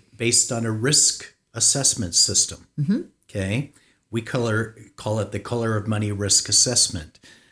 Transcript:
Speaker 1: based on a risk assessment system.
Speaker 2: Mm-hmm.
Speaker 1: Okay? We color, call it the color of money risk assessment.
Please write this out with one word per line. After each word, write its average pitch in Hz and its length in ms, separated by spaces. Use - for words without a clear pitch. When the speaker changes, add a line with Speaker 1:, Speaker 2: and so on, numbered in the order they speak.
Speaker 1:
based 117 360
on 113 120
a 113 60
risk 117 640
assessment 113 600
system. - 520
Speaker 2:
Mm-hmm. 180 220
Speaker 1:
Okay? 104 440
We 113 120
color, 113 540
call 110 220
it 98 140
the 101 80
color 113 360
of 101 120
money 107 240
risk 101 360
assessment. - 720